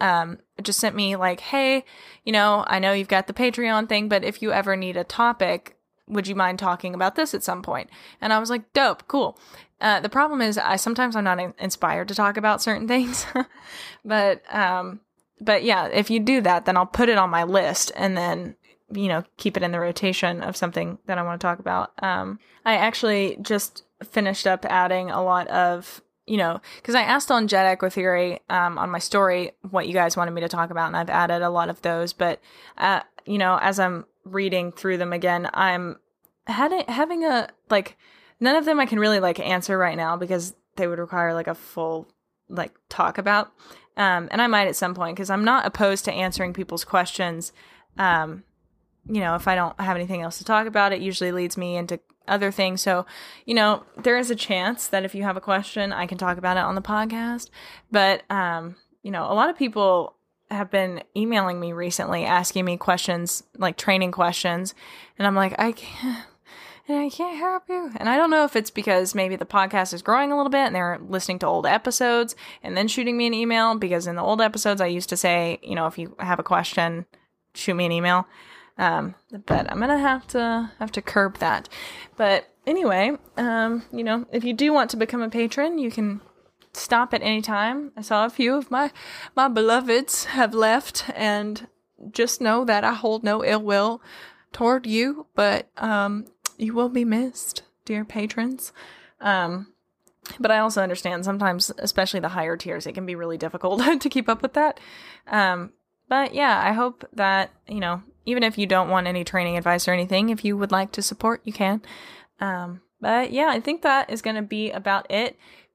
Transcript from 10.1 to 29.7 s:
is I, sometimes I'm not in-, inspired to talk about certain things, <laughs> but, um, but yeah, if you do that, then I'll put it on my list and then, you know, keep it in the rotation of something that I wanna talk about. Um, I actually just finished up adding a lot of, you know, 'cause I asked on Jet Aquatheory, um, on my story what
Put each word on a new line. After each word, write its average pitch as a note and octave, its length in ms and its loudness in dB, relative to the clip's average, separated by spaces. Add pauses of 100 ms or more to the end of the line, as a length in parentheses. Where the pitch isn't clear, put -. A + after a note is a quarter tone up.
is G#3+ 160 0
I, - 200 0
sometimes A#3 400 -2
I'm G#3 80 0
not F3+ 160 2
in-, F3+ 180 -8
inspired F3 480 -2
to G3+ 80 -6
talk G#3 220 2
about G#3+ 260 0
certain A3 240 -2
things, B3 400 0 (400)
<laughs> - 380 -18
but, G3+ 380 2 (120)
um, F#3 460 0 (400)
but G#3 240 2
yeah, F#3+ 220 2
if G#3 220 0
you A3+ 120 2
do B3+ 200 4
that, F3+ 260 4
then F#3 100 4
I'll F3+ 100 4
put A#3 220 2
it A3 100 6
on F#3 120 4
my E3+ 120 2
list F3+ 540 2
and F#3+ 200 0
then, F3 380 -4 (380)
you G3+ 160 -2
know, E3+ 160 0 (140)
keep - 180 -2
it F#3 80 -2
in F3 80 0
the E3+ 80 -2
rotation F3 600 -2
of F#3 160 -8
something F3 500 -4
that F3+ 120 -4
I F3 40 -2
wanna F3 160 -4
talk F3 200 -2
about. F#3 320 -2 (100)
Um, F#3+ 380 -4 (260)
I A3+ 120 4
actually G3+ 680 0
just - 400 -4 (260)
finished G3+ 380 -2
up F#3 200 2
adding F#3 440 2
a - 100 -2
lot F3+ 280 2
of, F3+ 520 0 (260)
you G#3+ 100 -2
know, F3 240 0 (240)
'cause A#3 100 -2
I B3 80 4
asked C#4 300 2
on A3 160 4
Jet F#3+ 280 4
Aquatheory, F3+ 640 0 (100)
um, F3 300 0
on F3+ 100 -2
my F3 120 -4
story F3+ 500 2 (180)
what F#3 200 -2